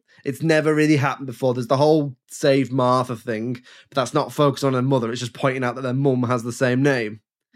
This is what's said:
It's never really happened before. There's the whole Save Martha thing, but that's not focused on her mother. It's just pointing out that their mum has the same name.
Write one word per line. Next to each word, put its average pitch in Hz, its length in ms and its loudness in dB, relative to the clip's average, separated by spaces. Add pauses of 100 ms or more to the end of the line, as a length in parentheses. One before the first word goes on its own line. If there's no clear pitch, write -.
(240)
It's 131 180 -6
never 156 320 2
really 151 220 4
happened 135 300 -2
before. 127 260 -2
There's 123 140 -4
the 135 100 2
whole 147 400 2 (140)
Save 139 420 0
Martha 127 420 2
thing, 113 380 -6 (380)
but - 40 -20
that's 123 200 -2
not 135 180 -2
focused 143 320 0
on 135 80 0
her 127 80 0
mother. 127 320 0
It's - 80 -8
just 120 140 -8
pointing 127 300 -2
out 123 100 -2
that 131 80 -10
their 127 100 -4
mum 131 300 0
has 123 200 0
the 120 100 -6
same 127 300 0
name. 120 380 0 (360)